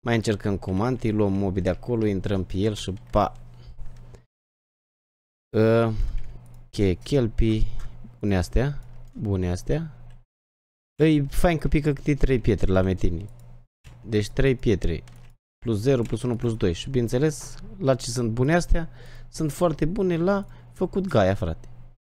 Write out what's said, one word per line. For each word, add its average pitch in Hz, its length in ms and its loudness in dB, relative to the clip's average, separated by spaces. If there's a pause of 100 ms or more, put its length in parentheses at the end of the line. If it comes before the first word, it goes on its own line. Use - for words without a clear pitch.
Mai 117 100 2
încercăm 107 420 0
cu - 120 -6
Manti, 117 400 0
luăm 104 220 2
mobii 98 300 0
de 90 60 0
acolo, 110 380 -2
intrăm 95 380 0
pe - 120 -6
el 107 180 0
și - 180 -8 (180)
pa! 104 220 2 (2250)
Ă, 113 360 4 (800)
che-, 98 240 2
chelpii, 117 720 2 (540)
bune 101 160 2
astea, 127 440 0 (340)
bune 95 360 -2
astea. 151 420 -4 (1040)
E 151 260 4
fain 160 360 4
că 143 100 -2
pică 151 240 2
câte 139 220 0
trei 131 260 4
pietre 104 320 4
la 92 100 6
metini. 92 460 0 (760)
Deci 104 260 0
trei 135 260 4
pietre, 87 480 0 (540)
plus 113 220 -2
zero, 127 220 2
plus 107 200 -4
unu, 120 140 -2
plus 117 200 -2
doi. 95 160 0
Și - 180 -6
bineînțeles, 127 640 -2 (240)
la 135 160 2
ce 123 160 -6
sunt 120 220 -2
bune 131 220 2
astea? 165 340 2 (400)
Sunt 156 240 -4
foarte 165 320 0
bune 180 320 0
la 190 300 0 (260)
făcut 190 340 -2
Gaia, 98 280 4
frate. 82 340 -6 (360)